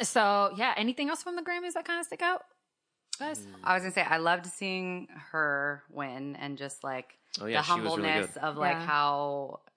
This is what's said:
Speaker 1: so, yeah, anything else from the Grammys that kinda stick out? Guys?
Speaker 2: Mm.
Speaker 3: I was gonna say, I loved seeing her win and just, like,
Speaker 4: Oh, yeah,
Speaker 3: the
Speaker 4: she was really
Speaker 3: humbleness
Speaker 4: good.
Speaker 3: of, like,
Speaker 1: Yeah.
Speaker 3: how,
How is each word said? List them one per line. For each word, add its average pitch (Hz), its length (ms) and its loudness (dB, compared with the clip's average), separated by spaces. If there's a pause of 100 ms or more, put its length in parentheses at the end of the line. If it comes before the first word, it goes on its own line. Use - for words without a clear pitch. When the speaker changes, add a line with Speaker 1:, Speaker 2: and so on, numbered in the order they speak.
Speaker 1:
so, 202 540 6
yeah, 233 200 2
anything 254 320 0
else 311 140 -4
from 359 140 -6
the 349 60 -4
Grammys 349 300 -4
that 339 140 -6
kinda 339 180 -2
stick - 180 -10
out? 359 200 2 (760)
Guys? 294 200 -6
Speaker 2:
Mm. 202 80 -14 (180)
Speaker 3:
I 185 100 6
was 180 80 2
gonna 185 120 -2
say, 180 80 4
I 160 160 2
loved 175 280 2
seeing 185 600 -6 (240)
her 143 580 0
win 139 460 -8
and 139 220 -8
just, 139 260 -10
like, 131 340 -8 (220)
Speaker 4:
Oh, - 60 -6
yeah, 117 160 2
Speaker 3:
the - 40 -4
Speaker 4:
she - 140 4
was 160 160 0
really 160 140 0
Speaker 3:
humbleness 156 240 2
Speaker 4:
good. - 80 -8
Speaker 3:
of, 151 160 -2
like, 151 180 2
Speaker 1:
Yeah. 165 100 -6
Speaker 3:
how, 143 720 0 (160)